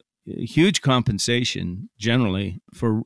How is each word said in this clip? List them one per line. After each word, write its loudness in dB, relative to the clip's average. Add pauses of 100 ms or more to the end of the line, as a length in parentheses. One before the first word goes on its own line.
(260)
huge 0
compensation 0
generally 0 (120)
for 0